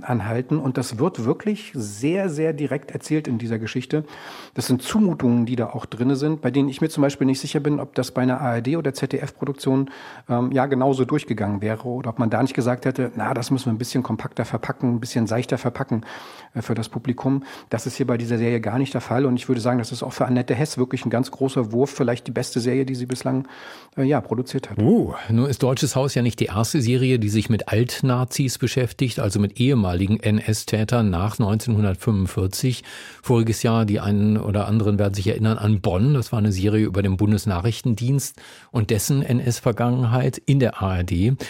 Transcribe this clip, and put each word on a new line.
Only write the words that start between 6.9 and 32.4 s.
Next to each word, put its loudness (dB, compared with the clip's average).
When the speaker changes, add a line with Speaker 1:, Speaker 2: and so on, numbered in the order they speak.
Speaker 1:
zum 0
Beispiel 2
nicht 2
sicher -2
bin, 0
ob -10
das -2
bei -2
einer 0
A 0
R -2
D 0
oder -2
Z -6
D -2
F-Produktion, -2
ähm, 0
ja, 2
genauso 2
durchgegangen -2
wäre -4
oder -6
ob -4
man 2
da 2
nicht 0
gesagt 0
hätte, -2
"Na, -2
das -4
müssen 0
wir 2
ein 0
bisschen -2
kompakter -4
verpacken, -2
ein -4
bisschen -2
seichter -2
verpacken, -4
äh, -6
für -4
das -4
Publikum." -2
Das -4
ist -6
hier -2
bei 0
dieser -2
Serie 0
gar -2
nicht -2
der -2
Fall. 0
Und 2
ich -6
würde 0
sagen, 2
das -4
ist -8
auch -6
für 0
Annette 2
Hess -2
wirklich -2
ein -2
ganz 0
großer -2
Wurf, 2
vielleicht -2
die -6
beste -4
Serie, 2
die -4
sie -6
bislang, -2
äh, 0
ja, 2
produziert -4
hat. -10
Speaker 2:
Uh, 4
nur 4
ist -2
Deutsches 2
Haus 2
ja 2
nicht 2
die 2
erste 0
Serie, 2
die 0
sich 2
mit 0
Altnazis 0
beschäftigt, 0
also 0
mit 2
ehemaligen 4
N-S-Tätern 2
nach 0
neunzehnhundertfünfundvierzig. 0